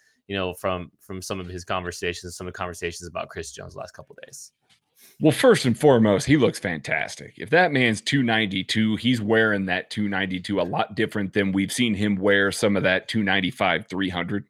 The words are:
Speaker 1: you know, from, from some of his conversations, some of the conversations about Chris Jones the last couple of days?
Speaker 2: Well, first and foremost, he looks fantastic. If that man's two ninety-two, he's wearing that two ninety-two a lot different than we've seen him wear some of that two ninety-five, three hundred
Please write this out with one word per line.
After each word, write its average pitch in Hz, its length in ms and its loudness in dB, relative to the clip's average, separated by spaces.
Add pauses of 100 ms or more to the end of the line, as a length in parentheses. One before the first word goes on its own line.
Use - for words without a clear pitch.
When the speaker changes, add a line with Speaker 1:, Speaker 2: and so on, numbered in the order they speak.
(280)
Speaker 1:
you 101 80 -6
know, 92 180 -4
from, 90 460 -4
from 95 220 -12
some 98 180 -8
of 87 80 -10
his 87 160 -12
conversations, 87 720 -6
some 92 100 -10
of 90 60 -10
the - 40 -18
conversations 87 520 -8
about 85 220 -8
Chris - 200 -10
Jones 90 240 -16
the 95 60 -14
last - 140 -14
couple - 240 -20
of - 80 -18
days? - 260 -20 (680)
Speaker 2:
Well, 147 120 6
first 226 340 6
and 117 120 2
foremost, 110 480 6
he 147 100 6
looks 123 220 2
fantastic. - 800 -6
If - 140 -10
that 170 220 4
man's 120 280 2
two 139 220 0
ninety-two, 110 720 0
he's 120 240 0
wearing 104 460 2
that 90 240 -4
two 104 180 -4
ninety-two 95 520 -2
a - 20 0
lot 101 340 -2
different 107 380 -2
than 98 180 2
we've 95 200 0
seen 117 220 0
him 104 220 0
wear 98 340 4
some 101 260 0
of 90 80 0
that 95 220 2
two 110 160 -2
ninety-five, 92 640 0
three 92 220 -4
hundred 90 420 -6